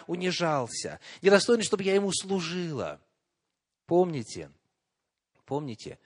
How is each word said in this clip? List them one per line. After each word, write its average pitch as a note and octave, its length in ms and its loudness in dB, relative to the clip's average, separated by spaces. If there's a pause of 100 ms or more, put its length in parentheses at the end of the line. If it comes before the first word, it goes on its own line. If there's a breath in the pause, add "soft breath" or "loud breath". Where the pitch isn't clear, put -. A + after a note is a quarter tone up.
унижался, E3 920 -4 (220 loud breath)
недостойны, G3+ 400 6
чтобы G3 200 -2
я F#3+ 120 2
ему G3 180 2
служила», E3+ 880 -4 (880)
помните, D3 640 0 (920)
помните, C#3 600 -8